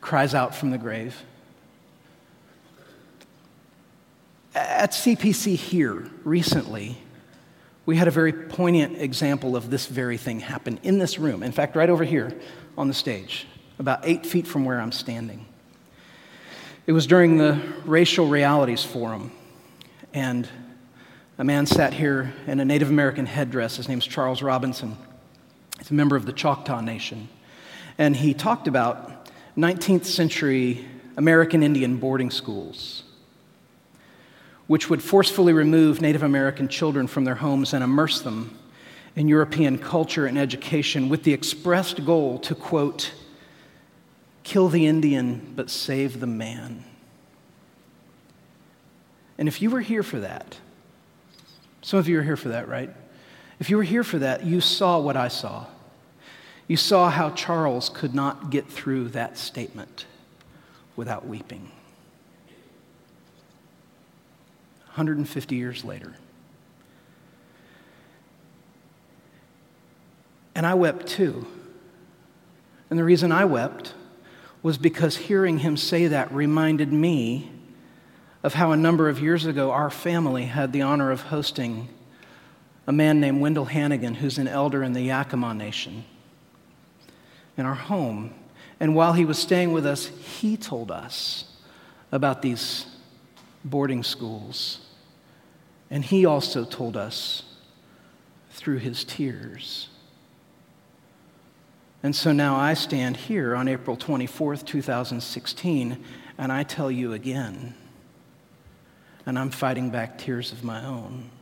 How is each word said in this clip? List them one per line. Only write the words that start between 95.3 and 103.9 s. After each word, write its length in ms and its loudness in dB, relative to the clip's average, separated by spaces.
And 140 -4
he 220 4
also 400 2
told 320 -6
us 460 -8
through 280 -4
his 240 -6
tears. 840 -10
And 120 -2
so 200 2
now 240 4
I 160 2
stand 420 -4
here 400 -4
on 140 -2
April 260 -4